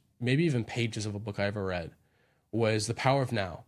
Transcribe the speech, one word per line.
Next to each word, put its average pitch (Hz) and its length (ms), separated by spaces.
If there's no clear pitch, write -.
maybe 131 240
even 123 220
pages 110 400
of 104 100
a 101 40
book 104 200
I 101 60
ever 101 200
read, 87 260
was 110 360
The 117 60
Power 135 280
of 123 100
Now, 98 360